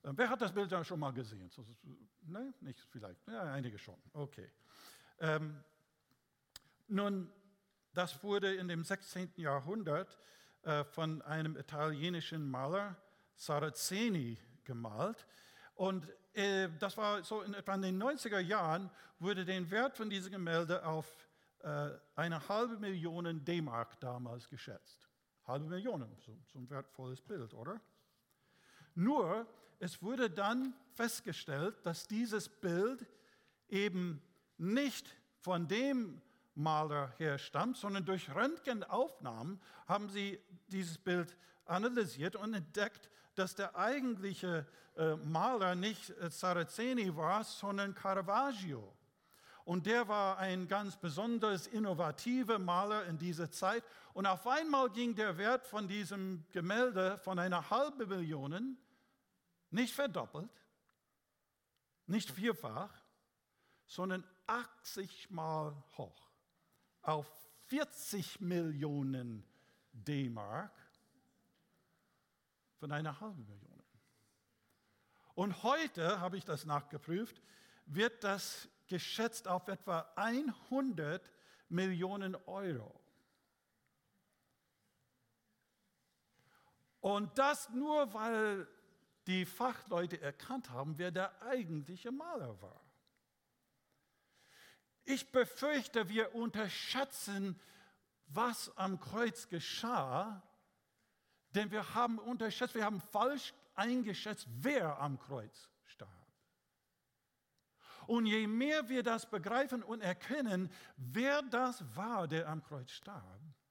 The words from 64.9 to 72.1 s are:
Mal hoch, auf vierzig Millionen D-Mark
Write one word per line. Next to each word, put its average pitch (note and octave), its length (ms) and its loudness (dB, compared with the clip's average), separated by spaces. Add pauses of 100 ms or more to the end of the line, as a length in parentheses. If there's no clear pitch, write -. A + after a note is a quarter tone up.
Mal D#3+ 460 -2 (220)
hoch, - 340 -12 (720)
auf D3+ 260 0 (400)
vierzig - 720 -2
Millionen C#3+ 1080 0 (460)
D-Mark B2+ 840 -2 (2000)